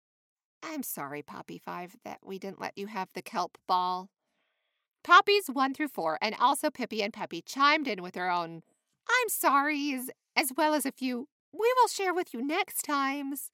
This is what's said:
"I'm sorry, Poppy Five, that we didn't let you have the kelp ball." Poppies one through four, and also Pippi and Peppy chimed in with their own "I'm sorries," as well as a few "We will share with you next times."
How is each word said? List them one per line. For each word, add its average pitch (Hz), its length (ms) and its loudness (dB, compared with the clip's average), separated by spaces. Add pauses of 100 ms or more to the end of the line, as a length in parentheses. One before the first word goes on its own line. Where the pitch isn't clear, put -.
(640)
"I'm 311 200 -8
sorry, 147 400 -8
Poppy 175 360 -14
Five, 180 440 -12
that - 220 -14
we 190 140 -10
didn't 190 240 -12
let - 160 -8
you 202 80 -8
have 202 260 -8
the 196 80 -10
kelp - 460 -6
ball." 180 420 0 (960)
Poppies 392 480 8
one 269 240 0
through 302 140 -2
four, 160 340 -2
and 214 140 0
also 277 340 4
Pippi 220 320 -4
and 208 100 -2
Peppy 170 300 -8
chimed 285 440 2
in 196 160 -4
with 180 120 -10
their 180 160 -2
own 165 320 -4 (440)
"I'm 480 220 2
sorries," 277 800 0 (260)
as 262 220 0
well 311 160 2
as 302 140 0
a 247 60 -4
few 254 360 -4 (240)
"We 427 240 2
will 466 120 6
share 370 260 -2
with 359 180 -2
you 226 80 -6
next 320 440 -2
times." 277 680 -2